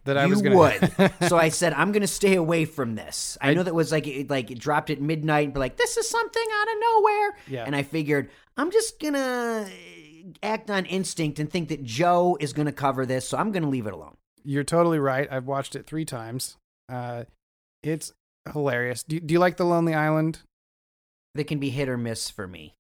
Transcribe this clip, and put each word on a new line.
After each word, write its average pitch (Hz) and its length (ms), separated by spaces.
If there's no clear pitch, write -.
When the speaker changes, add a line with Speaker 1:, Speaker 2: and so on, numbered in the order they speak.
Speaker 1:
That 139 140
I 143 60
Speaker 2:
you 180 60
Speaker 1:
was 202 120
gonna 196 140
Speaker 2:
would. 175 640
Speaker 1:
<laughs> 175 80
Speaker 2:
So 175 100
I 165 120
said, 170 220
"I'm 156 200
gonna 208 140
stay 190 300
away 165 280
from 127 320
this." - 440
I 139 100
Speaker 1:
I 151 40
Speaker 2:
know 180 80
that 175 120
was 160 180
like, 156 140
it, 139 240
like, 131 200
it 123 80
dropped 151 320
at 139 100
midnight, 151 540
but, 139 60
like, 131 160
"This 480 200
is 440 120
something 453 360
out 427 140
of 453 120
nowhere." 415 560
Speaker 1:
Yeah. 127 160
Speaker 2:
And 139 120
I 139 60
figured, 147 480
"I'm 302 140
just 440 300
gonna 247 680
act 214 280
on 196 160
instinct 165 520
and 151 120
think 170 180
that 139 160
Joe 175 560
is 143 120
gonna 147 200
cover 135 340
this, 127 220
so 131 100
I'm 202 140
gonna 165 180
leave 123 160
it 101 80
alone." 78 220
Speaker 1:
You're 143 200
totally 165 340
right. 139 320
I've 131 160
watched 139 300
it 113 100
three 156 200
times. 117 500
Uh, 123 340
it's 151 300
hilarious. 123 500
Do, 160 180
do 156 140
you 170 40
like 175 200
The 185 80
Lonely 170 280
Island? 156 460
Speaker 2:
They 147 100
can 147 140
be 139 120
hit 135 180
or 123 80
miss 117 340
for 98 180
me. 80 340